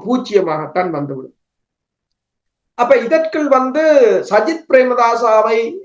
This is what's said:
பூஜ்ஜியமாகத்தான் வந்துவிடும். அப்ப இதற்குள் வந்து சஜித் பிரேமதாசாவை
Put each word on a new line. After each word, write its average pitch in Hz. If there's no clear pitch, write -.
பூஜ்ஜியமாகத்தான் 180
வந்துவிடும். 139
அப்ப 240
இதற்குள் 311
வந்து 262
சஜித் 220
பிரேமதாசாவை 233